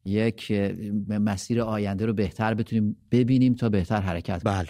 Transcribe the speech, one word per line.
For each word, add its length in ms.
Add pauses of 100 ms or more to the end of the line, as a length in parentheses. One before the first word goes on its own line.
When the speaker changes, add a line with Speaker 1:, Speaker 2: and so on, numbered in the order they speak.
Speaker 1:
یک، 460
اه، 680
مسیر 440
آینده 440
رو 60
بهتر 420
بتونیم 420 (140)
ببینیم 440
تا 140
بهتر 320
حرکت 420
کنیم. 140
Speaker 2:
بله، 140